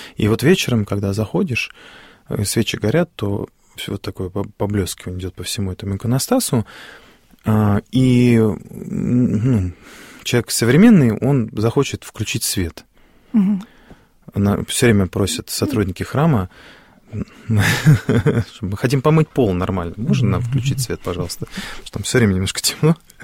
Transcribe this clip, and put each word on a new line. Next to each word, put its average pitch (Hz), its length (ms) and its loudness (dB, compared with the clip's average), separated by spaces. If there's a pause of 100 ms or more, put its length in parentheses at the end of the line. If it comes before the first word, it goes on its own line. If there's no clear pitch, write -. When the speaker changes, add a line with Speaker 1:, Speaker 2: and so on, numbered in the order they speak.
(160)
Speaker 1:
И 110 120 0
вот 101 160 0
вечером, 123 420 2
когда 101 280 -2
заходишь, 117 580 -4 (580)
э, - 160 -4
свечи - 320 -2
горят, 147 380 -2
то 101 320 -6 (280)
всё - 180 -10
вот 98 80 -8
такое 95 280 -8
по-, 98 160 -6 (120)
поблескивание 95 640 -4
идёт 90 160 -10
по 92 80 -14
всему 95 280 -6
этому 98 240 -6
иконостасу. 127 680 -2 (800)
А, 107 360 2 (100)
и, 123 440 4
м, 110 220 4 (120)
ну, 110 1000 0 (520)
человек - 280 -2
современный, 139 680 6
он 127 360 0
захочет 117 500 -2
включить - 400 -6
свет. - 420 -6 (480)
Speaker 2:
Мгм. 202 300 2 (720)
Speaker 1:
На-, 101 320 0
всё - 220 0
время 101 200 4
просят - 420 -4
сотрудники 101 540 -2
храма, 131 460 0 (640)
<laughs> - 360 -12
что 113 1160 2
мы 95 120 -6
хотим 131 240 0
помыть 156 260 4
пол 110 260 0
нормально. 90 440 -2
Можно 123 320 0
нам 92 120 0
включить 123 400 -2
свет, - 200 -6
пожалуйста? 90 440 -8
Потому - 400 -12
что - 80 -18
там 104 100 -8
всё - 140 0
время 107 160 4
немножко 92 280 -4
темно. - 340 0 (280)